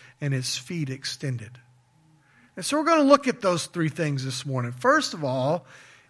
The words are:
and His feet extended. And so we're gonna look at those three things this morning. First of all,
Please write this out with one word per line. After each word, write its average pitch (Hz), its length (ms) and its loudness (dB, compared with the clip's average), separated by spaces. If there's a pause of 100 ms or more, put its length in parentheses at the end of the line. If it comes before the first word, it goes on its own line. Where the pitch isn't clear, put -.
(200)
and 143 140 -2
His 127 240 -4
feet 156 320 -6
extended. 131 680 -10 (960)
And 185 100 -10
so 285 120 0
we're 311 80 0
gonna 320 180 6
look 277 240 6
at - 140 -2
those 180 260 0
three 160 220 -2
things 143 360 -2
this 135 180 -8
morning. 123 280 -4
First 262 420 2
of 170 100 -8
all, 135 440 -2 (420)